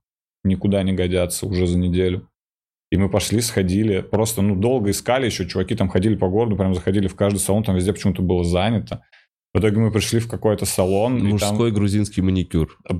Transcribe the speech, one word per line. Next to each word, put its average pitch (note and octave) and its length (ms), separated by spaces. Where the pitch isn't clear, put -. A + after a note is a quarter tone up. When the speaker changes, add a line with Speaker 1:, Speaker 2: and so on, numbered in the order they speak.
Speaker 1:
никуда G2 380
не F#2+ 100
годятся F2+ 540
уже F2+ 200
за F2 120
неделю. F2+ 500
И E2 80
мы G2 100
пошли, G2+ 320
сходили, G2+ 640
просто, G#2 400
ну, G2+ 140
долго A2 340
искали B2 360
ещё, G2 200
чуваки F2+ 280
там F#2 140
ходили G2+ 260
по F#2+ 140
городу, G#2+ 280
прям F#2+ 180
заходили F#2+ 340
в - 60
каждый G2+ 240
салон, G2+ 260
там G2+ 120
везде F#2 160
почему-то F#2+ 300
было F2+ 220
занято. F#2 580
В A2 60
итоге G#2+ 180
мы A2+ 120
пришли A2 300
в A#2 80
какой-то G#2 380
салон, G2 520
и - 20
там G2+ 100
Speaker 2:
Мужской G#2 420
грузинский G2+ 500
маникюр. F#2 540